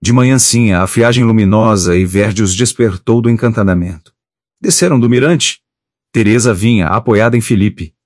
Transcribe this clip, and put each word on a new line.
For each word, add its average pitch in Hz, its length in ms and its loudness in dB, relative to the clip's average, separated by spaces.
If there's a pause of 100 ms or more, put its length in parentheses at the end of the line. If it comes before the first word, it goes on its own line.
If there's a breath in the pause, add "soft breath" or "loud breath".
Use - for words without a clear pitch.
De 113 100 0
manhãzinha, 120 680 2
a 92 60 0
friagem 117 380 0
luminosa 107 720 2
e 92 80 0
verde 101 380 -2
os 95 120 -2
despertou 113 680 -2
do 117 80 0
encantamento. 98 800 -2 (480)
Desceram 175 400 0
do 117 80 2
mirante. 127 520 0 (520)
Teresa 113 400 2
vinha 101 360 0
apoiada 113 480 0
em 117 40 0
Felipe, 101 540 -2 (100)